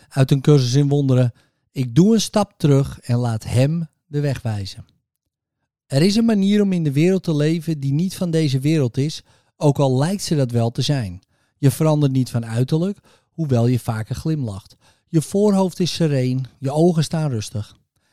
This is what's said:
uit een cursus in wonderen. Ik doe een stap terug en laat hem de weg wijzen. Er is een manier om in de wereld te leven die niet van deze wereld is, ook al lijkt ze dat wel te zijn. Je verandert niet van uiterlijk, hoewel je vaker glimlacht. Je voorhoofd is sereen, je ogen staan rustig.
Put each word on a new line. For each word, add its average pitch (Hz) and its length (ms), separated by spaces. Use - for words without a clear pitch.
uit 135 220
een 143 100
cursus 131 340
in 143 140
wonderen. 131 440
Ik 123 220
doe 190 200
een 214 60
stap - 360
terug 139 440
en 120 160
laat 120 280
hem 156 440
de 147 140
weg 143 220
wijzen. 104 420
Er 139 160
is 196 140
een 226 80
manier 208 380
om 196 100
in 175 100
de 147 100
wereld 170 300
te 165 140
leven 156 440
die 135 120
niet 175 240
van 180 140
deze 156 280
wereld 143 380
is, 147 260
ook 147 220
al 131 200
lijkt 175 240
ze - 120
dat 135 160
wel 117 200
te 135 120
zijn. 110 380
Je 139 140
verandert 151 420
niet 131 180
van 117 160
uiterlijk, 156 520
hoewel 131 360
je 123 120
vaker 110 360
glimlacht. 139 640
Je 160 160
voorhoofd 196 580
is 175 140
sereen, 131 520
je 135 140
ogen 160 320
staan 156 260
rustig. 107 460